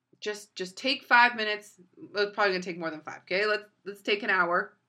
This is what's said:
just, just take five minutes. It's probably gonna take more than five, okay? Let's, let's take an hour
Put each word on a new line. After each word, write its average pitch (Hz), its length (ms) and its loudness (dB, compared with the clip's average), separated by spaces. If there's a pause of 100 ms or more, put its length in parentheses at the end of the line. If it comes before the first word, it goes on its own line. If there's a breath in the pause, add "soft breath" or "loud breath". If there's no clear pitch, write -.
(220)
just, 208 340 -10
just 185 220 -10
take 269 260 -4
five 240 320 6
minutes. 214 380 -4 (420)
It's 202 180 0
probably 202 200 2
gonna 185 100 -2
take 180 160 -8
more 165 120 -4
than 156 100 -12
five, - 220 -14
okay? 190 220 0
Let's, 208 200 0 (200)
let's 202 160 -12
take 208 220 -2
an 220 60 -2
hour 185 440 2 (160)